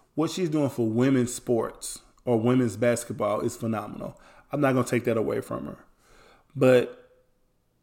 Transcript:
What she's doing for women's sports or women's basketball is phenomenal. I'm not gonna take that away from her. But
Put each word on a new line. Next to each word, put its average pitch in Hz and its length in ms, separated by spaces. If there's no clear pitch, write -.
What 165 140
she's 180 180
doing 147 220
for 117 180
women's 123 440
sports - 680
or 120 140
women's 120 380
basketball 110 640
is 117 160
phenomenal. 110 640
I'm 147 80
not 135 140
gonna 127 120
take 123 180
that 113 120
away 110 240
from - 260
her. - 120
But 127 540